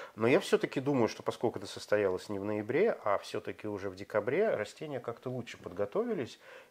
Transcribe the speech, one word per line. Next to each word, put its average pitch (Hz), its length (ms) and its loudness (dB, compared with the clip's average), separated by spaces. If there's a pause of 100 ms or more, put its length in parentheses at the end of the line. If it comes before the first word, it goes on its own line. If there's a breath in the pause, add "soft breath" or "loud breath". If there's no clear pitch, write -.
(140)
Но 113 140 4
я 147 100 8
все-таки - 400 2
думаю, 131 300 4
что - 160 -8
поскольку 113 340 0
это 98 80 -10
состоялось 95 640 0
не 101 100 -4
в 95 60 -4
ноябре, 110 580 2
а 101 160 2
все-таки - 480 -8
уже 101 240 -4
в 92 60 -10
декабре, 123 580 0
растения 123 460 -4
как-то 120 300 -8
лучше 127 260 -8
подготовились, 139 800 -4 (320 soft breath)